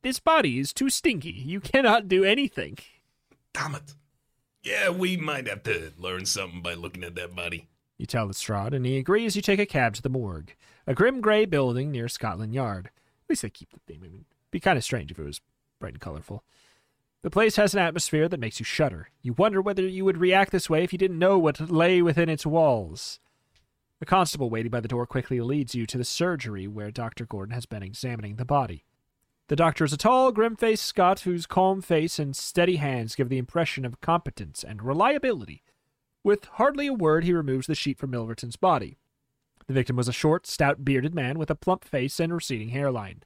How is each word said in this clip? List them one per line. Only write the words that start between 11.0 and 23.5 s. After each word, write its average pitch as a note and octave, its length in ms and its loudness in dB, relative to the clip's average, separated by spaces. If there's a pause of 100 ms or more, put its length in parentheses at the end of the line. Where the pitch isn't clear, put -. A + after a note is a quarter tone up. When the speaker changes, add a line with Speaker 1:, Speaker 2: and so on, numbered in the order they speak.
Speaker 1:
gray G#3+ 240 4
building C#3 480 0
near A#2+ 160 -4
Scotland G#2+ 460 -6
Yard. G#2 320 -4
At - 440 -20
least D4+ 120 -2
they G2 80 -8
keep - 220 -20
the - 140 -20
theme. D#2 160 -20
I F2+ 60 -20
mean, E2 60 -20
it'd - 360 -20
be - 100 -6
kinda E3 220 4
strange E2+ 280 -4
if - 80 -14
it D#2 60 -10
was D2 160 -12 (380)
bright G2 140 -12
and - 80 -16
colorful. D#2+ 420 -12 (800)
The E3+ 80 -4
place A3 260 4
has G#3 160 4
an G3+ 80 2
atmosphere D#3+ 480 2
that F3 120 -4
makes A2+ 200 -6
you A2+ 40 -6
shudder. B2 440 -2 (140)
You B2 100 -4
wonder G3 300 4
whether G3 200 0
you F#3 220 -2
would F#3+ 140 4
react F#3 340 6
this F#3 160 0
way D#3+ 140 4
if F3+ 100 -2
you F3+ 60 -4
didn't F#3 200 2
know F#3+ 200 6
what D#3+ 320 2
lay F3 320 6
within E3 260 4
its D#3 160 -2
walls. C#3 760 2 (840)